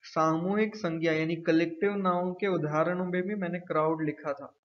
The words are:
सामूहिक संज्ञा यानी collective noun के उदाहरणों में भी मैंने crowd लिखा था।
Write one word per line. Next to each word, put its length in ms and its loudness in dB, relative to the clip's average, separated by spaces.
सामूहिक 720 0
संज्ञा 380 0
यानी 220 0
collective 600 2
noun 380 0
के 140 -2
उदाहरणों 580 0
में 180 0
भी 120 -4
मैंने 240 -4
crowd 460 0
लिखा 280 -4
था। 320 -12